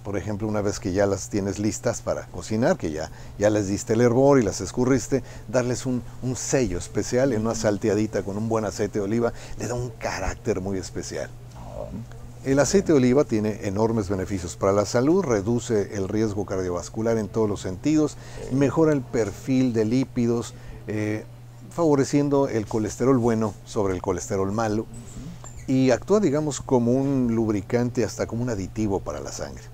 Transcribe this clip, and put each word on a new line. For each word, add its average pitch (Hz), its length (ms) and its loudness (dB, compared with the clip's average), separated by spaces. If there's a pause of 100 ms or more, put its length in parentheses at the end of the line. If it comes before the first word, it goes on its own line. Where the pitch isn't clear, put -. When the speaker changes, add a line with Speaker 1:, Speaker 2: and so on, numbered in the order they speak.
Speaker 1:
Por 101 140 -4
ejemplo, 101 280 -4
una 107 140 0
vez 98 200 -2
que 92 120 -2
ya 101 140 4
las 98 240 -2
tienes 98 280 -2
listas 107 440 -2
para 76 240 -4
cocinar, 113 500 0
que 80 160 -4
ya, 78 180 -6 (280)
ya 101 100 4
les 104 200 2
diste 101 260 0
el 117 80 4
hervor 131 360 6
y 120 40 6
las 92 180 -2
escurriste, 123 640 0 (240)
darles 123 380 0
un, 123 160 -2 (200)
un 123 140 -2
sello 113 400 0
especial 123 560 0
en 110 80 0
una 113 140 0
salteadita 107 680 2
con 98 140 -6
un 113 140 -2
buen 110 160 0
aceite 104 320 -2
de 98 80 0
oliva, 117 260 2 (260)
le 113 80 -6
da 113 60 -4
un 123 160 -4 (100)
carácter 95 640 -4
muy 98 160 -4
especial. 82 540 -8 (260)
Speaker 2:
Ah. 58 300 -12 (580)
Speaker 1:
El 139 140 2
aceite 180 340 4
de 143 60 8
oliva 127 260 6
tiene 107 420 0
enormes 107 440 0
beneficios 92 460 -4
para 98 180 2
la 101 100 4
salud, 156 400 2
reduce 110 720 0
el 95 100 -2
riesgo 104 380 -2
cardiovascular 95 720 -2
en 104 120 -2
todos 110 200 2
los 98 140 -4
sentidos, 147 560 0 (320)
Speaker 2:
Sí. 123 40 -2
Speaker 1:
mejora 151 380 4
el 143 80 2
perfil 123 720 0
de 110 140 2
lípidos, 117 680 0 (340)
eh, 107 380 -2 (460)
favoreciendo 143 800 4
el 110 180 0
colesterol 123 500 2
bueno 113 380 2 (100)
sobre 98 300 0
el 90 80 -4
colesterol 95 500 0
malo, 110 320 0 (840)
y 131 260 4
actúa, 190 280 4
digamos, 151 400 0
como 120 320 4
un 131 420 2
lubricante, 113 680 0
hasta 101 220 -2
como 117 160 -4
un 123 80 -2
aditivo 98 500 -2
para 73 200 -6
la 69 120 -10
sangre. 69 420 -10